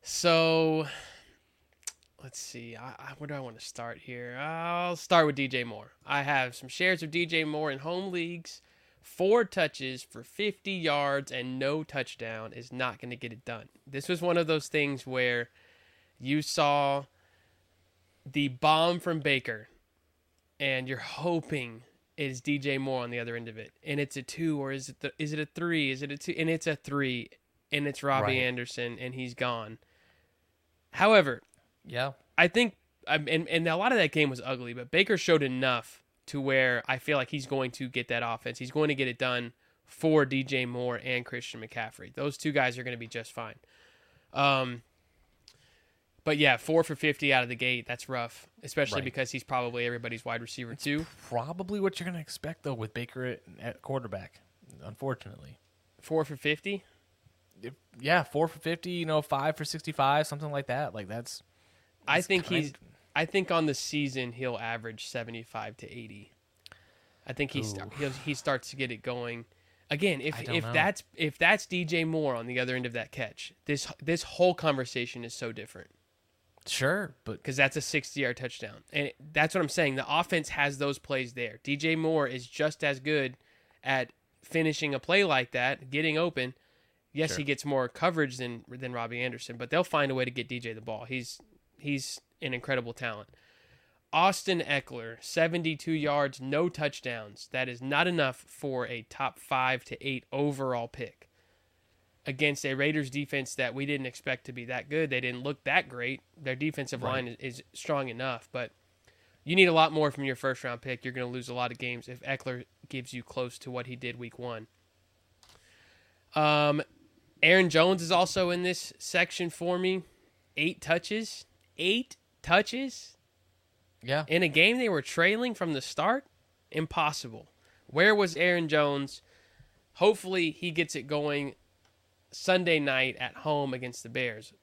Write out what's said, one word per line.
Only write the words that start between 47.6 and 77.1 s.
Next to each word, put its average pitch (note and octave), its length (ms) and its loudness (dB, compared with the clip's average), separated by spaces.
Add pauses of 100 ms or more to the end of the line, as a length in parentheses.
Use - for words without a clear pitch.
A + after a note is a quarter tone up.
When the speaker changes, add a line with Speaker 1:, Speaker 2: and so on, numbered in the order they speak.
Speaker 1:
that's B2 220 -8
rough, A#2+ 400 -6 (140)
especially C#3 400 0
Speaker 2:
Right. - 20 -4
Speaker 1:
because C3 260 -2
he's B2+ 140 -8
probably A#2+ 420 -2
everybody's A#2 380 -4
wide A#2 160 -4
receiver A#2 320 -10
Speaker 2:
It's C#3 120 -12
Speaker 1:
too. D3 200 0 (240)
Speaker 2:
probably F3 520 -4
what F#3+ 200 0
you're F3 60 -6
gonna F3 120 -6
expect, - 440 -10
though, C#3 120 -2
with A2+ 200 -6
Baker A#2+ 320 -6
at, B2 160 -6 (180)
at A2+ 220 -8
quarterback, A2 580 -6 (420)
unfortunately. - 760 -8 (420)
Speaker 1:
Four D#3 240 0
for D3 120 -10
fifty? E3+ 480 -2 (800)
Speaker 2:
If, B2 120 -10 (260)
yeah, D#3 220 4
four D3+ 260 0
for D#3+ 100 -10
fifty, E3+ 340 -4
you F3 140 -2
know, D#3 160 4
five D3 340 0
for D#3 100 -6
sixty-five, D3 600 2
something D3 240 -8
like C#3 180 -4
that. B2+ 260 -2
Like, G#2 140 -8
that's, A#2 340 -10 (680)
Speaker 1:
I C#3 100 4
Speaker 2:
that's F3+ 80 -2
Speaker 1:
think F3+ 200 2
Speaker 2:
kind E3+ 180 2
Speaker 1:
he's, C#3 80 -6 (420)
I D#3 120 2
think F#3+ 240 0
on E3 160 4
the D3 80 2
season C3 580 -4
he'll A#2+ 260 -4
average A2+ 500 -8
seventy-five A2+ 720 -8
to - 120 -14
eighty. G#2+ 420 -16 (920)
I C#3 80 -8
think C#3+ 180 0
he C3+ 100 -2
sta-, G2+ 220 -6
Speaker 2:
Ooh. G#2 140 -12
Speaker 1:
he'll, C#3+ 120 0
he C3+ 240 -4
starts C3+ 360 -2
to C3+ 60 -14
get C3 140 -4
it A2 120 -10
going. A#2+ 420 -6 (460)
Again, D3+ 320 2
if, D3+ 160 -2
Speaker 2:
I A#2 60 -8
don't - 120 -2
Speaker 1:
if E3 80 2
Speaker 2:
know. A#2 80 -4
Speaker 1:
that's, E3 300 4 (120)
if D3+ 240 -2
that's - 280 6
D F3+ 180 -2
J E3 200 2
Moore D#3 300 0
on A#2 120 -6
the B2 120 -2
other B2+ 180 0
end B2 100 -2
of A#2 80 -6
that A2+ 180 -6
catch, - 400 -8 (140)
this, C#3+ 200 -2 (160)
this E3 200 0
whole F3+ 320 4
conversation B2+ 720 -2
is A2+ 100 -12
so A#2 180 -6
different. G2+ 380 -14 (760)
Speaker 2:
Sure, D#3+ 480 0 (100)